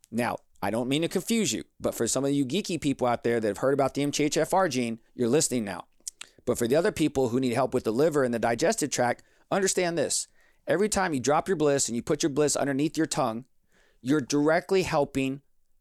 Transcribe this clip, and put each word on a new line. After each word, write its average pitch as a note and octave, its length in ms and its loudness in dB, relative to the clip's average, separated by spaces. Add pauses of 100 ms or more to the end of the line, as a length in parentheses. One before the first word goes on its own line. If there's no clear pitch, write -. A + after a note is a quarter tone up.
(120)
Now, A2+ 260 -2 (260)
I G2+ 80 0
don't A#2+ 180 -2
mean D3+ 140 0
to E3 40 -2
confuse F#3+ 460 -2
you, E2 120 -6 (140)
but - 140 -2
for A#2+ 140 -2
some C3+ 180 0
of C#3 60 2
you C#3+ 120 2
geeky D#3 380 -4
people C3 240 0
out A#2+ 180 0
there A#2 160 2
that A2 80 0
have G2+ 120 -2
heard C#3 160 2
about C3+ 180 0
the C#3 80 -2
M C#3+ 100 0
T D3 120 0
H D3+ 120 0
F D#3 160 0
R F#3+ 160 2
gene, B2 300 -2 (160)
you're A#2+ 140 -2
listening B2+ 360 0
now. F#2 220 -8 (600)
But A#2 120 0
for A#2 100 0
the C3 80 2
other E3+ 160 2
people C3+ 380 0
who A#2+ 100 0
need C#3+ 140 0
help B2+ 220 0
with B2 80 0
the A2 100 0
liver C#3+ 300 2
and A#2+ 100 0
the A#2 60 -2
digestive C3 500 0
tract, B2 320 -2 (300)
understand F#3 440 0
this. A#2+ 320 -2 (380)
Every F#3 240 2
time F#3 240 0
you C3 60 -2
drop C#3+ 280 2
your F#3 100 0
Bliss C#3+ 300 2
and A2+ 80 -4
you A#2 60 -2
put D#3 220 0
your D#3+ 80 2
Bliss C#3+ 240 2
underneath C#3 420 0
your D#3+ 80 2
tongue, A#2+ 400 -2 (560)
you're C#3+ 200 2
directly D#3 600 2
helping C#3 600 -2 (400)